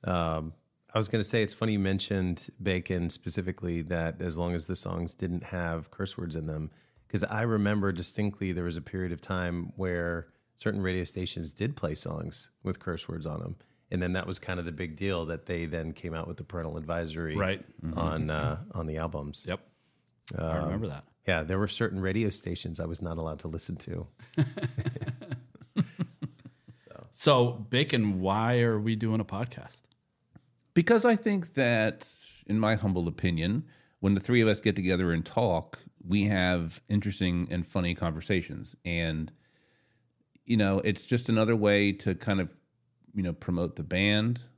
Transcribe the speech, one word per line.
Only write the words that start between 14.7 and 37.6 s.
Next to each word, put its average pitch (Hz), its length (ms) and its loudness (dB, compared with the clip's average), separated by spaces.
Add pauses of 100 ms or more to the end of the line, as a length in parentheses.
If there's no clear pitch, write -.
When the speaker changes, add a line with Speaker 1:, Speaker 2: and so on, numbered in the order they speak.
Speaker 1:
big 78 240 -8
deal 92 300 -2
that 80 200 -8
they 85 200 -4
then 80 260 -4
came 85 200 -8
out 82 140 -6
with 85 120 -10
the 82 60 -8
parental 80 320 -6
advisory 80 600 -4
Speaker 2:
Right. 98 280 0 (200)
Speaker 3:
Mm-hmm. 80 140 -4
Speaker 1:
on, 78 320 0
uh, 76 420 0
on 82 140 -4
the 78 100 -4
albums. 78 520 -6
Speaker 2:
Yep. 90 120 -4 (760)
I 82 60 -2
Speaker 1:
Um, 80 220 0
Speaker 2:
remember 98 240 -2
that. 71 160 -10 (200)
Speaker 1:
yeah, 85 200 2
there 92 160 0
were 104 80 0
certain 101 320 -2
radio 98 300 0
stations 85 500 -6
I 82 60 -4
was 82 140 -6
not 82 160 -4
allowed 80 240 -6
to - 80 -10
listen 80 280 -6
to. 85 320 -8 (280)
<laughs> 151 80 4 (2500)
Speaker 2:
So. - 280 -20
So, 123 380 6 (200)
Bacon, 110 500 2
why 110 400 4
are 117 180 4
we 110 180 0
doing 110 240 2
a 104 40 0
podcast? - 520 -8 (1000)
Speaker 3:
Because 220 300 6
I 233 120 8
think 202 380 0
that, 117 540 2 (380)
in 104 120 2
my 110 180 4
humble 90 320 2
opinion, 87 560 0 (360)
when 98 140 6
the 95 60 2
three 123 200 4
of 113 80 8
us 101 120 4
get 101 160 4
together 90 360 4
and 82 120 2
talk, 92 540 0 (280)
we 98 180 4
have 90 640 2
interesting 95 600 2
and 87 160 -2